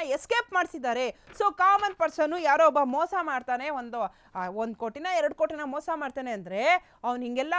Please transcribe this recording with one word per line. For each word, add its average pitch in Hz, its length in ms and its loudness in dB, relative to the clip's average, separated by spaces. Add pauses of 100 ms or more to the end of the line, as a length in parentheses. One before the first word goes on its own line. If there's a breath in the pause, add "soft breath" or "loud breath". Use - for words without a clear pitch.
ಎಸ್ಕೇಪ್ 381 500 -2
ಮಾಡ್ಸಿದ್ದಾರೆ. 254 560 -2
So - 460 -2
ಕಾಮನ್ 392 400 4
ಪರ್ಸನ್ 320 440 0
ಯಾರೋ 302 280 6
ಒಬ್ಬ 285 160 6
ಮೋಸ 285 380 0
ಮಾಡ್ತಾನೆ, 262 480 -2
ಒಂದು, 240 320 -6
ಆ, 185 480 -6
ಒಂದ್ 220 260 -4
ಕೋಟಿನ 262 320 -6 (100)
ಎರಡ್ 302 160 0
ಕೋಟಿನ 311 300 -2
ಮೋಸ 294 320 -6
ಮಾಡ್ತಾನೆ 262 360 -6
ಅಂದ್ರೆ 214 600 0 (120)
ಅವ್ನು 247 200 -4
ಹಿಂಗೆಲ್ಲ 262 360 -4